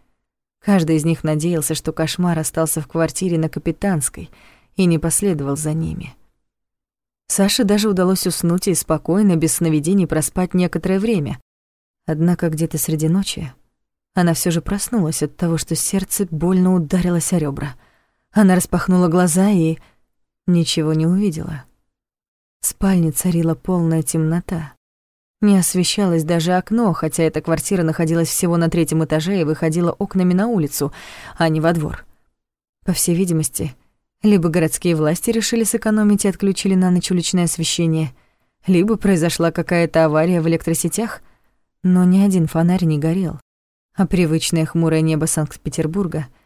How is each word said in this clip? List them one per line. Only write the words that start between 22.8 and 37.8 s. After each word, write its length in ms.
царила 420
полная 480
темнота. 720
Не 160
освещалось 680
даже 300
окно, 400
хотя 280
эта 180
квартира 440
находилась 440
всего 280
на 120
третьем 360
этаже 360
и 40
выходила 480
окнами 420
на 140
улицу, 440
а 120
не 120
во 120
двор. 320
По 80
всей 220
видимости, 600
либо 260
городские 480
власти 340
решили 320
сэкономить 600
и 40
отключили 460
на 160
ночь 220
уличное 320
освещение, 680